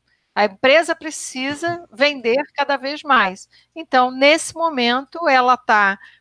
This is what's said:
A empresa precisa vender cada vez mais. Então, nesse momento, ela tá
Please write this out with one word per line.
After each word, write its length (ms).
A 100
empresa 500
precisa 960
vender 540
cada 220
vez 260
mais. 460
Então, 380
nesse 420
momento, 760
ela 260
tá 420